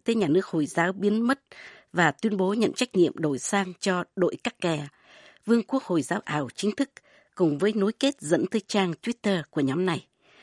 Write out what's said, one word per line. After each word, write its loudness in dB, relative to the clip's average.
tới 0
nhà 2
nước 4
Hồi 0
giáo 0
biến 0
mất 0
và 4
tuyên -2
bố 0
nhận 0
trách -4
nhiệm 4
đổi -2
sang -2
cho -2
đội 0
cắc -6
kè, -2
Vương 4
quốc -2
Hồi 0
giáo -4
ảo -4
chính -2
thức, -2
cùng 2
với 0
nối 0
kết -2
dẫn 2
tới -2
trang 0
Twitter -2
của -2
nhóm 0
này. -2